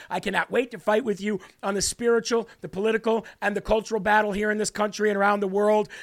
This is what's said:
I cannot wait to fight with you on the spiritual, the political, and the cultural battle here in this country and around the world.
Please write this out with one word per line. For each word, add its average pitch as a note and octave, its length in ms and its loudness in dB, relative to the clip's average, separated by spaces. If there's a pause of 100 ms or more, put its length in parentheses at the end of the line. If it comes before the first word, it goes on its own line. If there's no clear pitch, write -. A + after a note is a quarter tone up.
(120)
I F3+ 80 -2
cannot F#3 320 -2
wait A#3+ 180 0
to A3 80 -14
fight G#3+ 260 0
with G3+ 160 -4
you G3+ 200 -2 (240)
on G3 100 -2
the G3 80 -2
spiritual, A#3 640 0 (140)
the D#3+ 80 -12
political, A3 560 -2 (160)
and G3+ 140 -2
the G3 60 -4
cultural G#3+ 380 -2
battle G#3 320 2
here G#3 200 0
in G#3+ 80 0
this G#3 100 0
country G#3 400 0
and G3+ 80 0
around G3+ 220 4
the G3+ 80 0
world. G#3 420 2 (140)